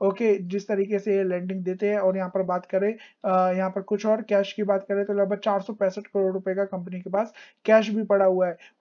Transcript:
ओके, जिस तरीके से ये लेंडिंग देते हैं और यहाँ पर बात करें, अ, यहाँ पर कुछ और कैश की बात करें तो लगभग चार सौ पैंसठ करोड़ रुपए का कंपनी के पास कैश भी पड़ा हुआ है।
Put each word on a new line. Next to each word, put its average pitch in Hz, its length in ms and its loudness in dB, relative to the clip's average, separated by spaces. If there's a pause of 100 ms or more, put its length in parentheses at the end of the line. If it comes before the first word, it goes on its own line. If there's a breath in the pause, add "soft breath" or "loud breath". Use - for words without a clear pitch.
ओके, 202 360 2
जिस 196 300 -6
तरीके 202 320 0
से 202 160 0
ये 196 80 2
लेंडिंग 185 400 -4
देते 185 260 -2
हैं 208 100 0
और 190 180 2
यहाँ 185 120 -4
पर 190 140 -2
बात 180 220 -4
करें, 202 280 0 (320 loud breath)
अ, 185 320 2
यहाँ 190 120 0
पर 190 120 -6
कुछ 208 240 -4
और 220 160 2
कैश 202 320 0
की 214 100 -4
बात 196 200 0
करें 202 220 -2
तो 208 80 -4
लगभग 202 240 0
चार 202 240 0
सौ 214 120 -8
पैंसठ 208 340 -4
करोड़ 190 260 0
रुपए 190 220 -4
का 196 100 0
कंपनी 180 360 -8
के 185 80 -14
पास 208 240 -2 (320 loud breath)
कैश 220 240 6
भी 220 140 -2
पड़ा 196 220 4
हुआ 185 220 4
है। 175 100 -6 (240 loud breath)